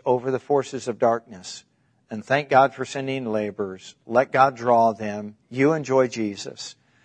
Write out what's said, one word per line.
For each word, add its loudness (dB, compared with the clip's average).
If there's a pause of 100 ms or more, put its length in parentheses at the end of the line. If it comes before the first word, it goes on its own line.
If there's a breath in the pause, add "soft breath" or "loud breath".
over 0
the -2
forces -2
of -6
darkness, -2 (440)
and -10
thank -2
God 4
for -8
sending -6
laborers, -6 (100)
let 2
God 4
draw 4
them, -8 (140)
you 2
enjoy 2
Jesus, -8 (280)